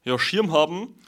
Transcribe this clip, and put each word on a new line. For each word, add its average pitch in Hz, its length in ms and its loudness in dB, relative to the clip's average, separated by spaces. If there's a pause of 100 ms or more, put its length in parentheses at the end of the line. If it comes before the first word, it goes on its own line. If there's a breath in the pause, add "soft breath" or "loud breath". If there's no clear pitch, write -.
ja, 127 140 0
Schirm 190 340 0
haben 175 420 0 (140)